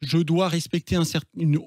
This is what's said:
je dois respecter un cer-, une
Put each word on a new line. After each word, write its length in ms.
je 180
dois 300
respecter 480
un 80
cer-, 180
une 300